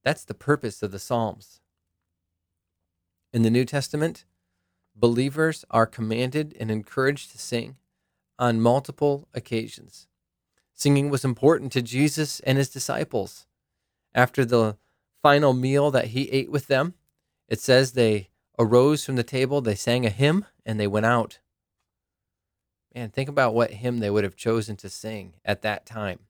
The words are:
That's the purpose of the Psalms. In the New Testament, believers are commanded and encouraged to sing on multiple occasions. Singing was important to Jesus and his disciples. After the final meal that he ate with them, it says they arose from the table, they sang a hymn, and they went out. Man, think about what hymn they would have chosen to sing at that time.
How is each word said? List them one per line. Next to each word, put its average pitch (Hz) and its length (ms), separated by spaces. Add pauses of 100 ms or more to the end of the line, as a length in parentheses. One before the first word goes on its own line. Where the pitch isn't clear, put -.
That's 143 220
the 110 100
purpose 139 480
of 104 80
the 98 80
Psalms. 107 640 (1700)
In 117 100
the 110 80
New 123 140
Testament, 151 600 (720)
believers 135 760
are 113 160
commanded 127 720
and 110 120
encouraged 131 600
to - 80
sing 120 380 (640)
on 117 220
multiple 139 720
occasions. - 760 (680)
Singing 143 340
was 139 160
important 135 480
to 131 100
Jesus 143 580
and 135 180
his 139 100
disciples. - 800 (640)
After 127 320
the 113 320 (460)
final 143 300
meal 135 380
that 127 180
he 127 220
ate 135 200
with 143 160
them, 143 280 (540)
it 113 120
says 131 320
they 110 380 (280)
arose 123 460
from 135 120
the 120 60
table, 131 380
they 110 140
sang 120 300
a 113 60
hymn, 143 360 (180)
and 110 160
they 104 60
went 104 200
out. 117 320 (1600)
Man, 120 160
think 135 180
about 139 240
what 117 200
hymn 120 260
they 107 100
would 104 160
have 95 120
chosen 110 400
to 98 120
sing 101 460 (100)
at 101 160
that 104 240
time. 104 460